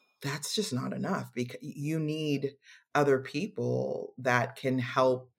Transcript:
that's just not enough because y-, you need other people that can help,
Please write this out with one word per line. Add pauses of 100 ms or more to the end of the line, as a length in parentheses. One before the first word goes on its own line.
(220)
that's
just
not
enough
because
y-,
you
need (420)
other
people
that
can
help,